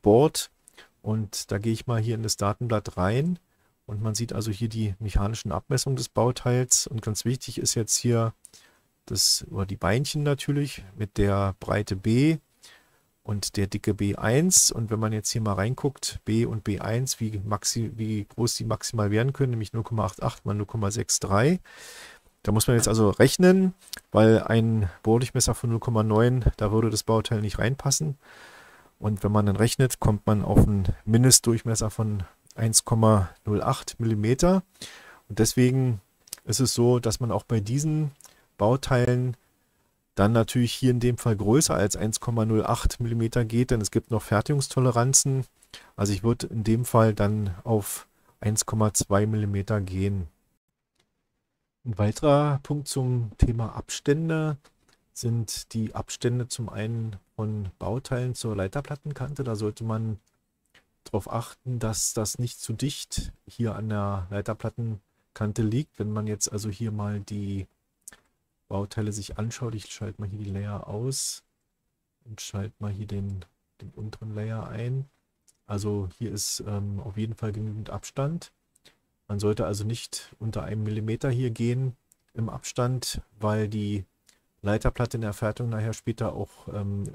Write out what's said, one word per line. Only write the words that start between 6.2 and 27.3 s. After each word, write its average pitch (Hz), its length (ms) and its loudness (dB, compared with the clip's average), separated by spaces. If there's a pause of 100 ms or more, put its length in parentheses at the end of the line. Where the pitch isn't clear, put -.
und 110 160 -6
ganz - 240 -4
wichtig 120 320 -4
ist 120 160 -2
jetzt 113 220 0
hier 117 380 2 (720)
das, - 440 0
oder 98 160 0
die 98 120 -6
Beinchen 135 440 2
natürlich 143 640 0 (120)
mit - 220 -6
der 98 420 2
Breite 104 360 -2
B 127 420 4 (840)
und - 340 -6
der 98 100 0
Dicke 104 260 -2
B 101 220 0
eins. 156 560 4
Und 110 180 -4
wenn 110 100 -2
man 110 140 0
jetzt 104 160 -4
hier 113 120 -2
mal 107 120 0
reinguckt, 120 720 -2
B 113 200 2
und 113 180 -4
B 98 160 -2
eins, 120 400 -2
wie 107 180 -4
maxi-, 104 580 -2
wie 107 300 -2
groß - 300 -2
die 117 100 -6
maximal 107 460 -2
werden 120 220 2
können, 131 180 0
nämlich 113 220 -4
null 113 100 -2
Komma 107 220 -2
acht - 180 -6
acht - 200 -4
mal 104 120 -2
null 104 100 -2
Komma 104 240 -2
sechs 110 300 -2
drei. 127 400 2 (840)
Da 104 80 0
muss 110 140 4
man 123 100 4
jetzt 113 120 4
also 107 240 6
rechnen, 185 640 6 (360)
weil 110 300 8
ein 113 480 2 (140)
Bohrdurchmesser 120 500 2
von - 160 -2
null 117 100 0
Komma 110 220 2
neun, 113 420 4 (140)
da 104 140 0
würde 110 180 4
das 107 140 -2
Bauteil 110 380 2